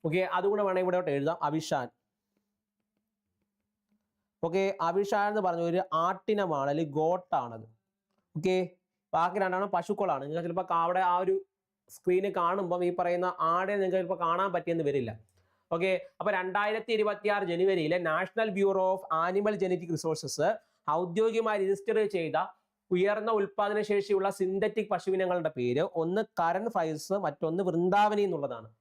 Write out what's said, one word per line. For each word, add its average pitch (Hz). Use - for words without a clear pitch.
ഓക്കെ, 170
അതുകൂടെ 202
വേണമെങ്കിൽ 180
ഇവിടെ 175
എഴുതാം. 156
അവിഷാൻ. 147
ഓക്കെ, 190
അവിഷാൻ 202
എന്ന് 214
പറഞ്ഞ 170
ഒരു 170
ആട്ടിനമാണ്, 170
അല്ലെങ്കിൽ 147
ഗോട്ടാണത്. 135
ഓക്കെ, 185
ബാക്കി 175
രണ്ടെണ്ണം 185
പശുക്കളാണ്. 175
നിങ്ങൾ 160
ചിലപ്പോ 175
ക-, 170
അവിടെ 180
ആ -
ഒരു 190
സ്ക്രീന് 185
കാണുമ്പം 180
ഈ 175
പറയുന്ന 180
ആടിനെ 190
നിങ്ങൾക്ക് 190
ചിലപ്പോ 180
കാണാൻ 180
പറ്റിയെന്ന് 170
വരില്ല. 135
ഓക്കെ, 180
അപ്പൊ 196
രണ്ടായിരത്തി 208
ഇരുപത്തിയാറ് 208
ജനുവരിയിലെ 175
National 190
Bureau 190
of 185
Animal 202
Genetic 180
Resources 156
ഔദ്യോഗികമായി 214
രജിസ്റ്റർ 196
ചെയ്ത 156
ഉയർന്ന 208
ഉൽപാദന 208
ശേഷിയുള്ള 202
സിന്തറ്റിക് 208
പശുവിനങ്ങളുടെ 180
പേര് 123
ഒന്ന് 185
കരൺ 180
ഫ്രൈസ്, 160
മറ്റൊന്ന് 170
വൃന്ദാവനി 196
എന്നുള്ളതാണ്. 127